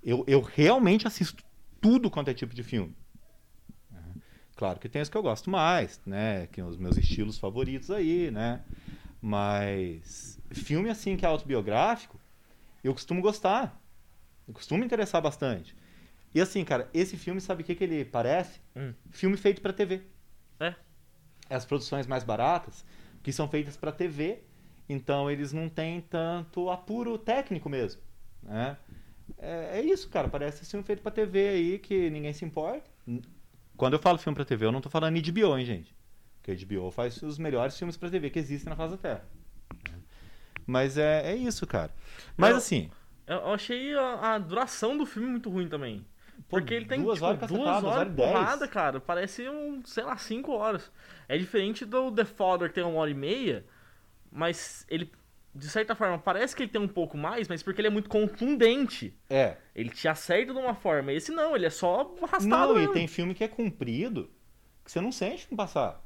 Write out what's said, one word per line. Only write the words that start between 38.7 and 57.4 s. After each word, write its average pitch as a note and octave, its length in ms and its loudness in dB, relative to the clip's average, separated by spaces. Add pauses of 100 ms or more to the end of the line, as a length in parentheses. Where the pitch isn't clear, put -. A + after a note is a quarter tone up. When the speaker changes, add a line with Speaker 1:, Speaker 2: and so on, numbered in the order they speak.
Speaker 1:
face D#3+ 160 -4
da F#3+ 60 -8
Terra. B2+ 280 -6 (1400)
Mas C3 320 2
é, D3+ 340 4
é G#3 40 0
isso, A#3+ 300 -2
cara. - 280 -2 (420)
Mas G#3 160 8
Speaker 2:
Eu B3+ 60 6
Speaker 1:
assim A#2+ 340 0 (340)
Speaker 2:
eu F3+ 280 -2
achei B3 420 -4
a, A#3+ 380 0
a G#3+ 40 0
duração A3 600 -2
do D4 80 0
filme A#3 240 -4
muito A#3+ 200 -4
ruim F3+ 200 -2
também. A#2+ 360 -6 (440)
Speaker 1:
Pô, F#3 80 2
Speaker 2:
Porque F3 160 0
ele A#3 120 -4
tem, - 160 -2
Speaker 1:
duas G#3+ 140 2
Speaker 2:
tipo, D#3+ 100 -2
Speaker 1:
horas, F#3+ 140 4
Speaker 2:
duas - 100 -4
Speaker 1:
cacetada, G#3 320 2
duas - 20 -2
Speaker 2:
horas G#3+ 140 2
Speaker 1:
horas F#3+ 100 2
Speaker 2:
de F3+ 60 -6
Speaker 1:
e C#3+ 40 -2
dez. B2 140 6
Speaker 2:
porrada, A3+ 360 2
cara. C#3+ 320 0
Parece G3 480 -4
um, D4 380 -8
sei - 180 -6
lá, B3+ 140 -4
cinco B3 340 -6
horas. G#3+ 400 -2 (360)
É C#3+ 100 0
diferente G3+ 480 0
do B3+ 260 0
The G#3+ 140 4
Father, F#3 440 2
que - 60 -8
tem F3+ 80 0
uma E3 160 0
hora D#3 100 2
e D3 40 -2
meia, D3 520 -2 (680)
mas E3 580 -4
ele, E3 220 -4 (420)
de C#3+ 160 -12
certa G#3+ 260 0
forma, F#3 220 2
parece G3+ 380 0
que C#4 80 -2
ele G#3+ 80 -4
tem G#3+ 100 0
um G3+ 60 0
pouco F3+ 300 -2
mais, F#3+ 300 -2